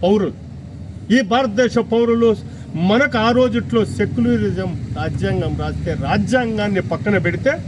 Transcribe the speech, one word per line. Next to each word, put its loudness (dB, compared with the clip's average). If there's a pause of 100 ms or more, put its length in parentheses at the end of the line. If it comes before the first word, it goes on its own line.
పౌరులు. 2 (840)
ఈ 6
భారతదేశ 2
పౌరులు 2 (380)
మనకు 2
ఆ 4
రోజుట్లో 2
సెక్యులరిజం 0 (160)
రాజ్యాంగం -2
రాస్తే, -4
రాజ్యాంగాన్ని 0
పక్కన 0
పెడితే, 0 (180)